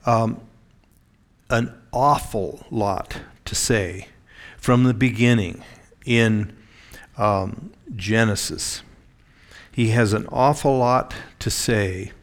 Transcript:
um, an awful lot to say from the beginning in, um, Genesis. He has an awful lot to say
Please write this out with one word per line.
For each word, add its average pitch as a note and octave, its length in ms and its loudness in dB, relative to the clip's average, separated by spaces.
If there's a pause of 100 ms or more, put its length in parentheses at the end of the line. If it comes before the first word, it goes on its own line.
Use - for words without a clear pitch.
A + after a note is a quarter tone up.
um, A2+ 340 0 (1080)
an A#2 240 0 (180)
awful B2+ 760 0
lot G2+ 500 -4 (260)
to - 100 -8
say F#2+ 520 -2 (500)
from B2 260 4
the B2+ 100 4
beginning A2+ 720 2 (400)
in, A2+ 520 2 (640)
um, G#2 540 -2 (240)
Genesis. G#2+ 880 -2 (920)
He A#2 160 0
has A2 240 4
an G#2+ 180 -2
awful C#3 460 2
lot B2 380 0 (240)
to - 120 -4
say G2 600 -2 (100)